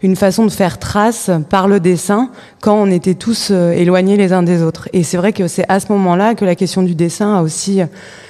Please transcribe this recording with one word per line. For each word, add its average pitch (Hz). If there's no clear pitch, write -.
une 190
façon 202
de 202
faire -
trace 214
par 196
le 202
dessin 202
quand 208
on 202
était 180
tous, 220
euh, 175
éloignés 185
les 196
uns 185
des 175
autres. 160
Et 180
c'est 175
vrai 190
que 175
c'est 180
à 190
ce -
moment-là 196
que 208
la 175
question 190
du 180
dessin 185
a 180
aussi, 185
euh, 170